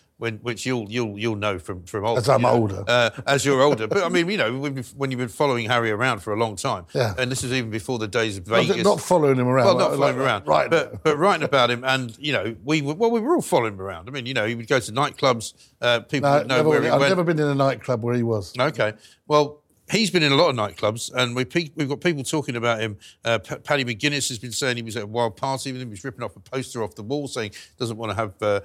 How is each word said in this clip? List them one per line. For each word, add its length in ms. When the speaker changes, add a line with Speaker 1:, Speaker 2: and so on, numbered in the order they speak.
Speaker 1:
when, 220
which 280
you'll, 240
you'll, 280
you'll 180
know 240
from, 240
from 200
old, 140
Speaker 2:
As 100
I'm 120
Speaker 1:
you 60
know, 60
Speaker 2:
older. 360
Speaker 1:
uh, 220
as 180
you're 180
older. 240
But, 160
I 60
mean, 200
you 80
know, 220
when 180
you've, 200
when 160
you've 80
been 80
following 380
Harry 260
around 280
for 120
a 40
long 200
time, 380
Speaker 2:
Yeah. 220
Speaker 1:
and 140
this 140
is 80
even 180
before 300
the 80
days 300
of 100
Speaker 2:
Not, 180
Speaker 1:
Vegas. 180
Speaker 2:
not 160
following 380
him 80
around, 200
Speaker 1:
Well, 120
not 120
Speaker 2:
like, 80
Speaker 1:
following 160
him 80
Speaker 2:
like, 40
Speaker 1:
around, 220
Speaker 2:
right. 220
Speaker 1:
but, 340
but 120
writing 280
about 260
him, 140
and, 340
you 140
know, 320
we 180
were, 120
well, 160
we 100
were 160
all 60
following 320
him 60
around. 280
I 40
mean, 140
you 80
know, 120
he 100
would 120
go 120
to 100
nightclubs, 640
uh, 200
people 300
Speaker 2:
No, 80
Speaker 1:
would 100
know 80
Speaker 2:
never 140
Speaker 1:
where 100
Speaker 2:
been, 80
Speaker 1:
he 60
Speaker 2:
I've 60
Speaker 1:
went. 100
Speaker 2:
never 140
been 140
in 80
a 80
nightclub 480
where 140
he 80
was. 340
Speaker 1:
Okay. 360
Well, 320
he's 200
been 120
in 100
a 20
lot 140
of 80
nightclubs, 560
and 240
we 80
pe-, 320
we've 140
got 100
people 240
talking 320
about 240
him. 160
Uh, 160
P-, 180
Paddy 280
McGuinness 460
has 80
been 120
saying 280
he 40
was 140
at 60
a 40
wild 300
party 360
with 100
him. 60
He 20
was 120
ripping 200
off 140
a 40
poster 420
off 120
the 80
wall 260
saying 240
he 60
doesn't 200
want 120
to 60
have, 160
uh, 220